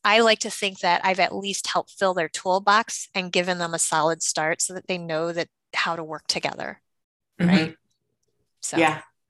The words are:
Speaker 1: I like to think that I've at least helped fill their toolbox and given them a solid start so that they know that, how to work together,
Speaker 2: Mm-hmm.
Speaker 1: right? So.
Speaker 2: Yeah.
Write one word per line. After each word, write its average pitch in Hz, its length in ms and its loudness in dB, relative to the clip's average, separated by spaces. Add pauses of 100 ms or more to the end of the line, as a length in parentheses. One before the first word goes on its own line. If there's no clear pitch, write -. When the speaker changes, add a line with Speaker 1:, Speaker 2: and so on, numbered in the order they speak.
Speaker 1:
I 214 180 6
like 220 180 4
to 220 100 -6
think 196 300 -6
that 175 240 2
I've 190 160 2
at 175 160 0
least 196 320 -6
helped - 240 -2
fill 190 240 0
their 165 140 -2
toolbox 202 840 0
and 180 180 -4
given 180 280 0
them 165 160 -4
a 165 40 -2
solid 165 440 0
start 160 360 -2
so - 140 -4
that 185 140 -12
they 185 100 -2
know 165 360 -4
that, 165 160 -4 (260)
how 170 200 -2
to 170 80 -6
work 156 220 -12
together, - 560 -4 (580)
Speaker 2:
Mm-hmm. 175 100 4
Speaker 1:
right? 160 260 4 (840)
So. - 160 -6
Speaker 2:
Yeah. 156 240 2 (280)